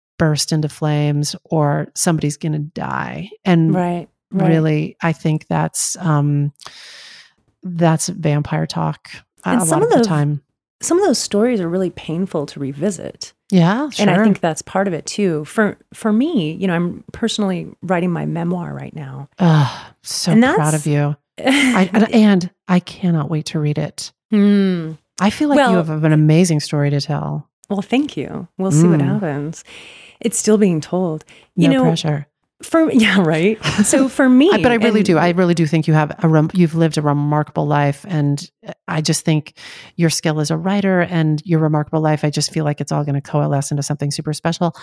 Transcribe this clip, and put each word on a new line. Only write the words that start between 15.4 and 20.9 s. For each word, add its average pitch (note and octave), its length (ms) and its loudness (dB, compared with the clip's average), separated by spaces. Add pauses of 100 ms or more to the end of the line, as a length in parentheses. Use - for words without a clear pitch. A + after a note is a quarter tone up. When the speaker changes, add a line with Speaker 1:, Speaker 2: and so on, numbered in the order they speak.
Speaker 2:
For, G#3 340 -2 (160)
for G#3+ 180 -2
me, A3+ 400 0
you F#3 140 -4
know, F3+ 80 0
I'm F3 380 -4
personally F#3+ 560 -4 (120)
writing F3 300 -2
my D#3 160 -4
memoir E3+ 480 -4
right C#3 200 -12
now. C3+ 340 -14 (100)
Speaker 1:
Ugh, D#3 540 2 (100)
so - 300 -4
Speaker 2:
And A3+ 100 6
Speaker 1:
proud C4+ 140 2 (160)
Speaker 2:
that's - 20 0
Speaker 1:
of D3+ 120 -4
you. D3 300 0 (120)